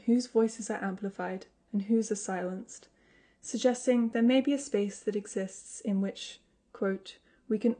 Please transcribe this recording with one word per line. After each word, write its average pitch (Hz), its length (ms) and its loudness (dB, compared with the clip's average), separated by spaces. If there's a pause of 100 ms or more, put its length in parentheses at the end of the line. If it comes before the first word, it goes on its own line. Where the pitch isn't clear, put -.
whose 240 220 4
voices 226 420 0
are 208 160 -4
amplified 190 640 -6 (260)
and 202 100 0
whose 220 300 2
are - 20 -2
silenced, 185 760 -6 (520)
suggesting 240 680 2
there 233 120 0
may 254 200 6
be 277 100 2
a 277 60 2
space 202 420 -2
that 208 160 -2
exists - 640 -8
in 196 220 0
which, - 400 -8 (320)
quote, 190 420 -4 (320)
"we 214 100 0
can 226 220 4